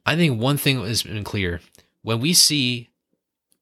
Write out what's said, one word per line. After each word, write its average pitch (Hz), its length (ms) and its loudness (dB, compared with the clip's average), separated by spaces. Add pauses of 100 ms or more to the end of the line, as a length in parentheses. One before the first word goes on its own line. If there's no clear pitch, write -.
I 147 100 0
think 147 240 2
one 135 160 2
thing 135 260 0
has 104 200 -4
been 101 200 -8
clear. 92 380 -4 (400)
When 110 180 -2
we 147 140 0
see 123 560 2 (720)